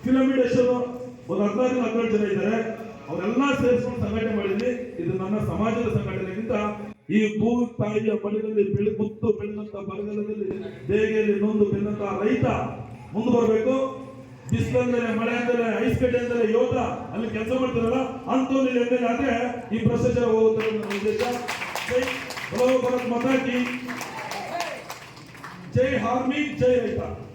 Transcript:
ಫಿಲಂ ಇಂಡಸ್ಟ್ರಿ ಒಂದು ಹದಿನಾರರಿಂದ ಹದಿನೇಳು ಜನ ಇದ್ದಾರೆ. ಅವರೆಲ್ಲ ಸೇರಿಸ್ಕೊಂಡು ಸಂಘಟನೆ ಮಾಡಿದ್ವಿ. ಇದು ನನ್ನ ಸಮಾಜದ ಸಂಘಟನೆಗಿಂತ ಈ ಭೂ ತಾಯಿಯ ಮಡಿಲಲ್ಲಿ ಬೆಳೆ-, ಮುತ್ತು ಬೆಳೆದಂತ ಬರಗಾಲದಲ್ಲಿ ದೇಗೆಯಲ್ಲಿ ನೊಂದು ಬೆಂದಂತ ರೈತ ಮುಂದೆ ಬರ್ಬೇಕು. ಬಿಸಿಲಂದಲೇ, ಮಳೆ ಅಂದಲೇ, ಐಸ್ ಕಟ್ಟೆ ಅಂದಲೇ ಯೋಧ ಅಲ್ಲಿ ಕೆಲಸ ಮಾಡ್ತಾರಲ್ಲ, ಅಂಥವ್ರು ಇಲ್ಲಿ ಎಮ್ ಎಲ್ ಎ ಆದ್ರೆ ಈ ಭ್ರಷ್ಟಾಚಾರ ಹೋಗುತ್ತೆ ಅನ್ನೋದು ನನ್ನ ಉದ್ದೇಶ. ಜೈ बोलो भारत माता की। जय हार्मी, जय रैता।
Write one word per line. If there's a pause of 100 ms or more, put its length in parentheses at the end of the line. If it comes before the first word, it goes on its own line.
ಫಿಲಂ
ಇಂಡಸ್ಟ್ರಿ (680)
ಒಂದು
ಹದಿನಾರರಿಂದ
ಹದಿನೇಳು
ಜನ
ಇದ್ದಾರೆ. (520)
ಅವರೆಲ್ಲ (160)
ಸೇರಿಸ್ಕೊಂಡು
ಸಂಘಟನೆ
ಮಾಡಿದ್ವಿ. (300)
ಇದು (100)
ನನ್ನ (140)
ಸಮಾಜದ (100)
ಸಂಘಟನೆಗಿಂತ (640)
ಈ (200)
ಭೂ (300)
ತಾಯಿಯ (120)
ಮಡಿಲಲ್ಲಿ (120)
ಬೆಳೆ-,
ಮುತ್ತು (120)
ಬೆಳೆದಂತ (140)
ಬರಗಾಲದಲ್ಲಿ (420)
ದೇಗೆಯಲ್ಲಿ
ನೊಂದು
ಬೆಂದಂತ (180)
ರೈತ (680)
ಮುಂದೆ
ಬರ್ಬೇಕು. (760)
ಬಿಸಿಲಂದಲೇ,
ಮಳೆ
ಅಂದಲೇ, (160)
ಐಸ್
ಕಟ್ಟೆ
ಅಂದಲೇ (120)
ಯೋಧ (380)
ಅಲ್ಲಿ
ಕೆಲಸ (100)
ಮಾಡ್ತಾರಲ್ಲ, (340)
ಅಂಥವ್ರು
ಇಲ್ಲಿ
ಎಮ್
ಎಲ್
ಎ
ಆದ್ರೆ (420)
ಈ
ಭ್ರಷ್ಟಾಚಾರ (100)
ಹೋಗುತ್ತೆ
ಅನ್ನೋದು
ನನ್ನ
ಉದ್ದೇಶ. (680)
ಜೈ (540)
बोलो
भारत
माता
की। (2000)
जय
हार्मी,
जय
रैता। (100)